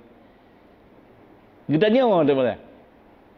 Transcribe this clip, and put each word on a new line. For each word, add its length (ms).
Kita 160
tanya 240
orang 160
tu 80
mana? 200